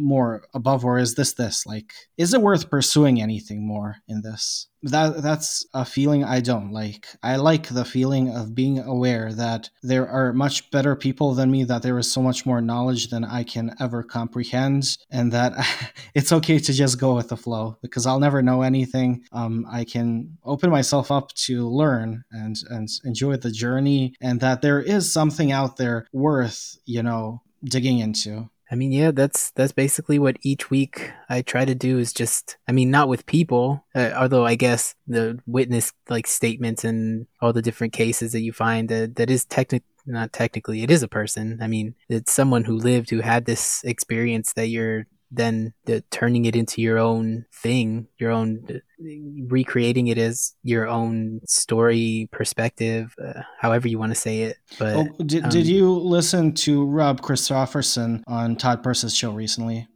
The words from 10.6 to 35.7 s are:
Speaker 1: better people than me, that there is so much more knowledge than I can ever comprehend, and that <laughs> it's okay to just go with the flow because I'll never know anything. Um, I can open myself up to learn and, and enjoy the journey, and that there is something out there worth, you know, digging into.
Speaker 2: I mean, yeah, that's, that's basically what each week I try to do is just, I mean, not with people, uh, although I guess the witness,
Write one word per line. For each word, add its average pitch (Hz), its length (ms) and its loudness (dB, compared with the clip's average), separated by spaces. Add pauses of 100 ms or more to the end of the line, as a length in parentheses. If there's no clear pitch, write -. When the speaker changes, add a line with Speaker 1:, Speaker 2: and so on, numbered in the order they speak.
Speaker 1:
better 143 260 2
people 135 360 0
than 131 160 2
me, 135 140 2
that 120 200 -2
there 127 140 0
is 120 140 -2
so 131 100 0
much 127 240 0
more 123 140 0
knowledge 120 500 -2
than 117 140 -4
I 117 220 -6
can 117 340 -6
ever 120 240 -4
comprehend, 127 920 -2 (120)
and 120 220 0
that 120 220 2 (480)
<laughs> - 140 -10
it's 143 180 4
okay 156 260 4
to 143 140 0
just 131 260 2
go 131 160 4
with 117 140 -2
the 113 80 -6
flow 110 440 -6
because 123 240 -6
I'll 131 140 2
never 143 220 4
know 127 200 4
anything. 131 720 2
Um, 113 400 -4
I 120 140 -4
can 117 580 -4
open 143 260 0
myself 139 420 2
up 143 200 0 (140)
to 120 240 -2
learn 120 640 0
and, 110 260 -8 (120)
and 107 200 -8 (160)
enjoy 131 320 -2
the 123 140 -4
journey, 131 680 0
and 123 200 -2
that 127 200 2
there 143 200 2
is 185 320 0
something 156 400 2
out 135 240 -2
there 120 340 -2
worth, 135 760 0
you 120 180 -4
know, 117 380 -4 (220)
digging 127 360 2
into. 107 500 -4 (240)
Speaker 2:
I - 20 -4
mean, 135 160 0
yeah, 151 200 4
that's, 139 400 0
that's 135 200 2
basically 139 460 2
what 139 240 2
each - 300 -2
week 135 400 0 (180)
I 127 140 -2
try 131 200 0
to 131 120 0
do 127 240 0
is 117 120 -2
just, - 460 -4 (100)
I 120 40 0
mean, 127 180 4
not 143 180 4
with 127 200 -2
people, 139 680 2
uh, 120 240 2
although 127 300 4
I 117 80 4
guess 123 400 2 (100)
the 117 400 -2
witness, 120 480 0 (160)